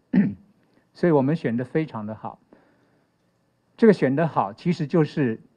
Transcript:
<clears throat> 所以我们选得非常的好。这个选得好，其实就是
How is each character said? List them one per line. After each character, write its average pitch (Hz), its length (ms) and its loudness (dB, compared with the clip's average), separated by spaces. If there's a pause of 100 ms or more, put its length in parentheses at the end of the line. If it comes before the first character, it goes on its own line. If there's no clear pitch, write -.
(120)
<clears throat> - 20 -2 (840)
所 175 120 2
以 - 20 4
我 147 100 4
们 139 140 0
选 120 220 -4
得 127 80 -6
非 156 200 -4
常 110 200 -10
的 107 100 -10
好。 - 240 -14 (1400)
这 - 100 2
个 220 60 8
选 139 240 0
得 160 100 0
好， 127 280 -4
其 175 180 -4
实 156 160 -4
就 165 160 2
是 135 340 -2 (200)